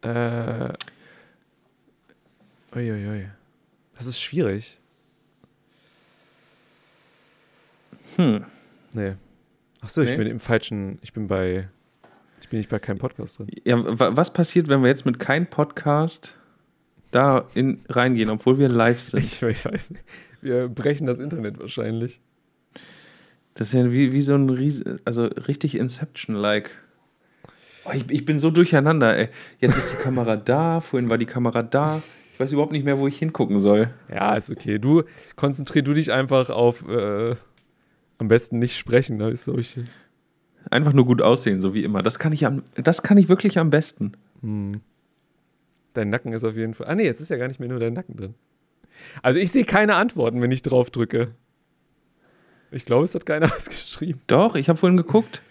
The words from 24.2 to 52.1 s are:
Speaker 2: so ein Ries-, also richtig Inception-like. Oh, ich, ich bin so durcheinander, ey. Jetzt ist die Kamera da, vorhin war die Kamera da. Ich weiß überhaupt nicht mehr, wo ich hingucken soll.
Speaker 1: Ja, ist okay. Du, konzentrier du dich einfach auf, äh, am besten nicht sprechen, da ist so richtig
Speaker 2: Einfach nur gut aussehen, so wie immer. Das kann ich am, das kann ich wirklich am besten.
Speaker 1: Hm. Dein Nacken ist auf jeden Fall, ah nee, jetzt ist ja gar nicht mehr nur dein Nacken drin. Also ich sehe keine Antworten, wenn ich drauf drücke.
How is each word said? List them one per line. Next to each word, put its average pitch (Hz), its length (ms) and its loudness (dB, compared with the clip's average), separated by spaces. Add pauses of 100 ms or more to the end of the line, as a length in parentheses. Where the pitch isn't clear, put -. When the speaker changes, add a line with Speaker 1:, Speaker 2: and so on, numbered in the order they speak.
Speaker 2:
so 139 120 2
ein 139 160 4
Ries-, 131 340 -2 (200)
also 117 200 -2
richtig - 520 -4
Inception-like. 107 920 -4 (1160)
Oh, - 80 -12
ich, 127 160 -6
ich 143 140 -2
bin 151 140 0
so 156 120 2
durcheinander, 156 680 4
ey. 110 120 0 (320)
Jetzt 120 160 4
ist - 160 -4
die - 100 -8
Kamera 120 340 -2
da, 156 440 0
vorhin 123 280 -2
war 113 100 2
die 117 80 0
Kamera 120 360 -2
da. 151 400 0 (300)
Ich - 80 -10
weiß 135 120 -2
überhaupt 151 200 0
nicht 147 120 -2
mehr, 139 140 0
wo 139 80 0
ich 139 120 -4
hingucken 107 420 0
soll. 104 300 4 (220)
Speaker 1:
Ja, 98 220 0
ist - 160 -6
okay. 107 280 -6
Du, 147 260 2 (320)
konzentrier 143 460 -2
du 143 120 0
dich 147 180 0
einfach 131 380 0
auf, 120 380 0
äh, 110 480 -2 (840)
am 110 100 -4
besten 117 300 4
nicht 123 180 -2
sprechen, 120 420 0
da 107 100 -2
ist 123 160 -6
so 127 80 -6
richtig 120 340 -6 (840)
Speaker 2:
Einfach 147 240 4
nur 131 120 8
gut 123 160 4
aussehen, 101 380 4
so 95 140 0
wie 107 100 -2
immer. 101 180 0
Das 110 160 -2
kann 156 140 -2
ich 147 140 0
am, 139 160 -2 (120)
das - 280 2
kann 202 160 6
ich 185 100 8
wirklich - 300 4
am 160 120 2
besten. 143 420 -2 (280)
Speaker 1:
Hm. 104 400 -8 (1120)
Dein 107 180 -2
Nacken 113 220 -6
ist 113 100 -6
auf 110 140 -2
jeden 113 180 -4
Fall, - 140 -14
ah 156 60 -2
nee, 214 100 0
jetzt 131 160 -2
ist 156 100 -16
ja 156 60 -2
gar 123 120 -4
nicht 135 120 -12
mehr 123 80 -8
nur 127 120 -6
dein 117 120 -2
Nacken - 240 -10
drin. 98 180 -12 (880)
Also 131 180 4
ich 190 120 0
sehe 247 120 4
keine 208 320 4
Antworten, 131 440 0
wenn 123 120 2
ich 131 100 -4
drauf 123 280 2
drücke. 117 420 -2 (1400)